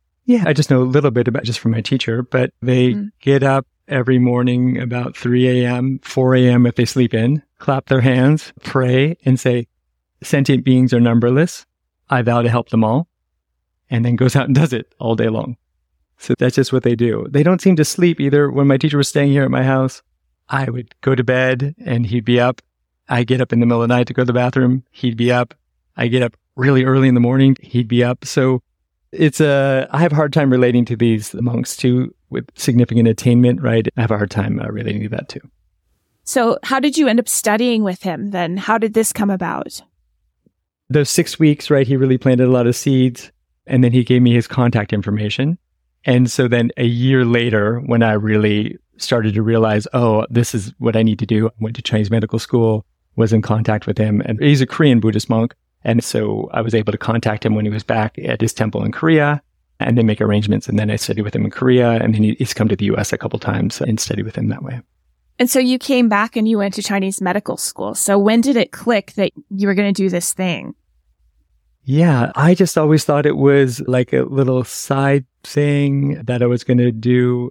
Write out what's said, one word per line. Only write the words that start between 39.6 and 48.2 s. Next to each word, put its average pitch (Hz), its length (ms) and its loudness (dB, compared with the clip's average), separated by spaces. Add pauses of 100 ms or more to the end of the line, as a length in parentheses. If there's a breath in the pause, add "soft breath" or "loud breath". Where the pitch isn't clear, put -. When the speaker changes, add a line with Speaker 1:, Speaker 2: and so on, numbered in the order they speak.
Speaker 1:
Those 139 200 -4
six - 300 -4
weeks, 151 300 0
right, 135 180 2
he 139 80 0
really 131 220 2
planted 127 300 2
a 123 40 4
lot 123 160 2
of 123 80 0
seeds, 131 560 -2 (340)
and 131 180 2
then 120 100 2
he 123 100 2
gave 123 180 2
me 123 120 4
his 120 140 2
contact 117 440 0
information. 107 680 -4 (460)
And 127 260 2
so 123 200 0
then 120 260 0
a 127 100 -2
year 127 380 2
later, 117 640 0
when 117 180 2
I 110 100 2
really 107 640 0 (200)